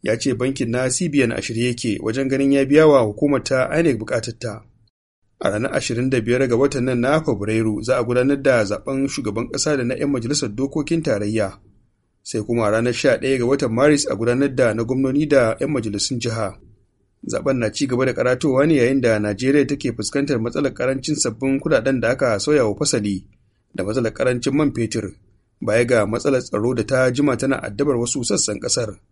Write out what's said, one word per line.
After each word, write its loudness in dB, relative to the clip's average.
ya 0
ce 0
bankin -2
na -2
C -2
B 2
N 2
a -6
shirye -2
yake -4
wajen -2
ganin 2
ya 4
biya 6
wa 8
hukumar 0
ta 0
inec 2
buƙatarta. -6
A 0
ranar -2
ashirin -2
da 2
biyar 2
ga 2
watan 2
nan 0
na 2
Fabrairu -2
za 0
a 0
gudanar 2
da 4
zaɓen -4
shugaban -6
ƙasa -2
da -2
na -2
ƴan -2
majalisar -2
dokokin -2
tarayya. -2
Sai -4
kuma 0
a 2
ranar 0
sha 2
ɗaya 0
ga 0
watan 0
Maris 0
a -2
gudanar 0
da 2
na -2
gwamnoni 0
da 4
ƴan -2
majalisun -4
jiha. -4
Zaɓen -2
na 0
ci -4
gaba 0
da 0
karatowa 2
ne 4
yayin 4
da 2
Najeriya 2
take -4
fuskantar -2
matsalar -2
ƙarancin -2
sabbin -2
kuɗaɗen 2
da 0
aka 0
sauya 2
wa 0
fasali -2
da -4
matsalar -2
ƙarancin 0
man 2
fetur, -4
baya 2
ga 4
matsalar 0
tsaro -2
da -2
ta 2
jima 0
tana -2
addabar -2
wasu -4
sassan -2
ƙasar. -4